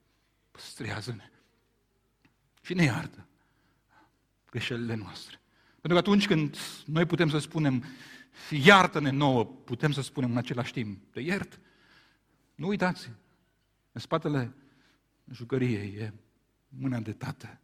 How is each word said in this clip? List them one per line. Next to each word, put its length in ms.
păstrează-ne 800
și 120
ne 80
iartă 440
greșelile 440
noastre. 460
Pentru 120
că 40
atunci 300
când 300
noi 220
putem 220
să 100
spunem, 460
„Iartă-ne 600
nouă”, 340
putem 480
să 80
spunem 300
în 60
același 360
timp, 400
„Te 80
iert”. 400
Nu 120
uitați, 440
în 80
spatele 540
jucăriei 640
e 200
mâna 320
de 120
tată. 520